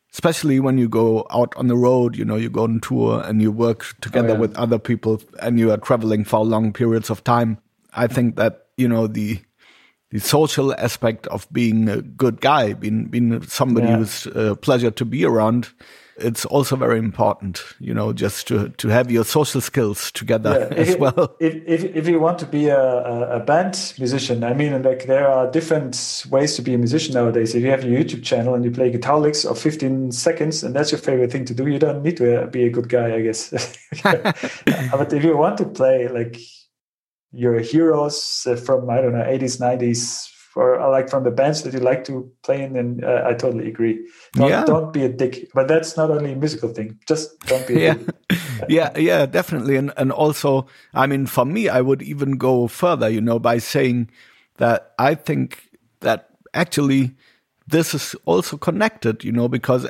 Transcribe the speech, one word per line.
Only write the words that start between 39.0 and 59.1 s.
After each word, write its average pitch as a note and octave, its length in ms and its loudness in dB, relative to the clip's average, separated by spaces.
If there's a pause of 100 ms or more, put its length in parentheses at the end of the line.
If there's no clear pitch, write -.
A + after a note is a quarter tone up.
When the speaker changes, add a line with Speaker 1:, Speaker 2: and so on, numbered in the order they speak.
Speaker 2:
don't B2 120 0
know, A#2 120 0
eighties, C3 340 -2
nineties, B2 680 -2 (280)
or, B2+ 260 2
uh, C3+ 80 2
like, C3+ 200 2
from C3+ 140 -2
the B2 80 2
bands C#3 320 2
that C3 100 -6
you C3 60 -4
like B2+ 260 0
to C3 240 -8 (140)
play C#3 180 -2
in, C3 140 -8
and, A#2+ 300 -4
uh, B2 200 2
I A#2+ 100 2
totally A#2 340 -2
agree. A2+ 360 -2 (280)
Don't, C3 160 4
Speaker 1:
Yeah. G#3+ 160 2
Speaker 2:
don't D#3+ 260 2
be C#3+ 140 0
a B2 40 0
dick. B2+ 440 -4
But C3+ 160 2
that's D#3+ 260 2
not D#3 160 2
only D3 220 -2
a - 20 -8
musical C#3 340 -4
thing. G#2+ 380 -10
Just D#3 400 -4
don't - 200 0
be F#3 80 0
a D#3+ 40 4
Speaker 1:
<laughs> D#3+ 60 4
Yeah. D#3+ 80 4
Speaker 2:
dick. - 440 -4 (300)
Speaker 1:
Yeah, D#3 300 2
yeah, D#3+ 280 2
definitely. C#3 520 0
And, C#3 180 -2
and C3+ 160 0
also, C#3+ 560 0 (260)
I C3+ 140 2
mean, C#3 180 0
for B2 200 0
me, F#3+ 240 0
I B2+ 100 4
would C3+ 220 2
even C#3 320 -4
go B2+ 340 2
further, C3 420 0
you A2 120 0
know, A#2 180 2
by A#2 200 2
saying B2 500 0 (480)
that A#2 420 0
I B2+ 160 2
think C3+ 540 -6 (320)
that - 260 -2 (260)
actually C3+ 640 0 (500)
this D#3 280 0
is - 200 -8 (120)
also E3+ 320 0
connected, F3+ 640 -2